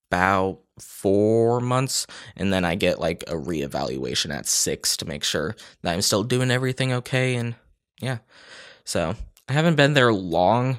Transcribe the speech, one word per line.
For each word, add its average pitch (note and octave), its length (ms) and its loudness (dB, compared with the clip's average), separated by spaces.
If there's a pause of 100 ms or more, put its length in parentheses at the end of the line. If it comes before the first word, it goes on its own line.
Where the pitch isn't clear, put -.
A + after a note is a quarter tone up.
(120)
about F#2+ 480 2 (180)
four A2 840 2
months, B2+ 460 0 (300)
and F#2+ 180 0
then F#2 120 2
I E2 100 0
get, F2+ 240 0
like, E2+ 280 -2
a - 60 -8
reevaluation C#2+ 1000 -4
at C#2 140 -8
six - 520 -2
to - 80 -10
make D2+ 180 -8
sure E2 320 -2 (260)
that F2+ 100 -2
I'm F2 100 -2
still G2+ 220 0
doing B2+ 280 0
everything B2+ 420 -2
okay, B2+ 420 -2
and A#2 200 -6 (440)
yeah. A#2+ 200 -6 (640)
So F2 300 -2 (340)
I B2+ 40 -2
haven't D#3+ 220 4
been C#3+ 200 4
there B2 180 6
long, G2 640 2